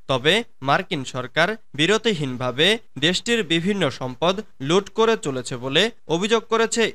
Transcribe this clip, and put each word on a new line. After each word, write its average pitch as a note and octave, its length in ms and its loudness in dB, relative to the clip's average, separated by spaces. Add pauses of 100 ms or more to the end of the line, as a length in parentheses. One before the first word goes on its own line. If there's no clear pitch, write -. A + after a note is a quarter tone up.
(120)
তবে C3+ 220 2 (340)
মার্কিন D#3+ 340 0 (120)
সরকার C3 340 0 (320)
বিরতিহীনভাবে D3+ 880 0 (380)
দেশটির G#3 340 2 (120)
বিভিন্ন F3+ 320 0 (160)
সম্পদ C#3 360 0 (340)
লুট G3 160 4 (120)
করে A3+ 180 4 (100)
চলেছে C3 380 -4
বলে C3+ 200 2 (320)
অভিযোগ A3 260 -2 (100)
করেছে A3+ 300 0 (120)